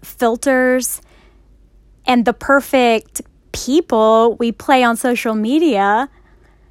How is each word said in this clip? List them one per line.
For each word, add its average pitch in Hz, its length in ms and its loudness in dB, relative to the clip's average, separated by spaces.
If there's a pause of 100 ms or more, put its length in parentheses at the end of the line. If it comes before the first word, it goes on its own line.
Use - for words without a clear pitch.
filters 254 1000 -2 (1040)
and 247 180 2
the 226 100 0
perfect 254 880 0 (300)
people 226 880 2
we 233 100 -2
play 262 320 0
on 233 140 0
social 240 360 -4
media, 220 800 0 (600)